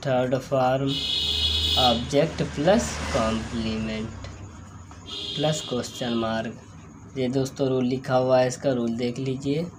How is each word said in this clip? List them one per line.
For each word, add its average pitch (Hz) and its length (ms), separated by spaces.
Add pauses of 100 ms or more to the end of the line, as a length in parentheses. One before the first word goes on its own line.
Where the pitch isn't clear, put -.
third 127 320
form 135 540 (840)
object 131 640
plus 180 500 (200)
complement 110 960 (1300)
plus 151 320
question 120 460
mark। 113 460 (580)
ये 127 100
दोस्तों 135 400
rule 131 160
लिखा 131 320
हुआ 127 240
है, 127 80
इसका 131 240
rule 117 240
देख 120 220
लीजिए। 135 440 (160)